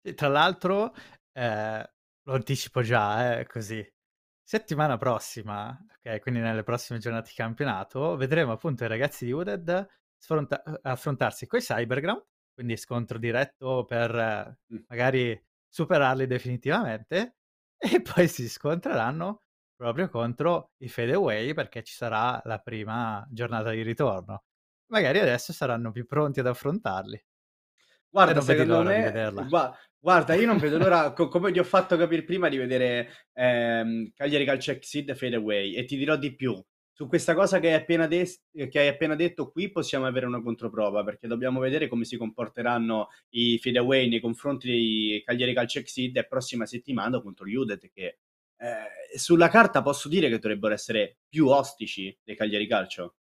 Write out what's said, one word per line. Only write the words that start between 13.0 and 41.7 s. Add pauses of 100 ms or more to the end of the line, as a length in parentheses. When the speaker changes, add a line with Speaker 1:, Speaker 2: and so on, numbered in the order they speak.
Speaker 1:
diretto
per,
eh, (140)
Speaker 2:
Mm.
Speaker 1:
magari (220)
superarli
definitivamente, (460)
<laughs>
e
poi
si
scontreranno (320)
proprio
contro
i
Fadeaway,
perché
ci
sarà
la
prima
giornata
di
ritorno. (420)
Magari
adesso
saranno
più
pronti
ad
affrontarli. (880)
Speaker 2:
Guarda,
Speaker 1:
E
non
vedi
Speaker 2:
secondo
Speaker 1:
l'ora
di
Speaker 2:
me,
Speaker 1:
vederla.
Speaker 2:
gua-, (240)
guarda,
io
non
vedo
Speaker 1:
<laughs>
Speaker 2:
l'ora,
co-,
come
ti
ho
fatto
capire
prima,
di
vedere, (240)
ehm,
Cagliari
Calcio
Exceed
Fade
Away.
E
ti
dirò
di
più, (320)
su
questa
cosa
che
hai
appena
des-,
che
hai
appena
detto
qui
possiamo
avere
una
controprova,
perché
dobbiamo
vedere